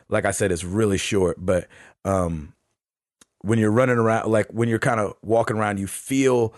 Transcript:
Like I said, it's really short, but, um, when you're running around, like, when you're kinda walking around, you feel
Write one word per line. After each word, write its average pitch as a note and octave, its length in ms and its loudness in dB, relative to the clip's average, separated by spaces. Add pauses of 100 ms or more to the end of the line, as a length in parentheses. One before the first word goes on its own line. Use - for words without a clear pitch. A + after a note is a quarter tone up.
Like G#2 160 0
I G2+ 60 0
said, G2 200 0
it's E2+ 140 -2
really G2 340 0
short, F#2 460 0
but, F2+ 220 0 (400)
um, E2+ 480 -2 (880)
when A2+ 160 0
you're G#2+ 140 2
running B2 260 2
around, A2 320 2
like, G#2+ 180 2
when A#2 200 -2
you're A2+ 100 0
kinda A2 340 -2 (100)
walking A2 340 0
around, G#2 220 -2
you G2 100 -4
feel B2+ 680 0